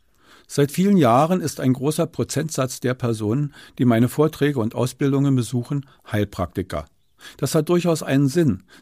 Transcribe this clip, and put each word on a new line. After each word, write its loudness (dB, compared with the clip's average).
Seit 0
vielen 2
Jahren 4
ist -6
ein 2
großer -2
Prozentsatz -6
der -2
Personen, -4
die 2
meine 4
Vorträge 0
und -2
Ausbildungen 0
besuchen, -4
Heilpraktiker. -4
Das -4
hat 0
durchaus 0
einen 2
Sinn, 0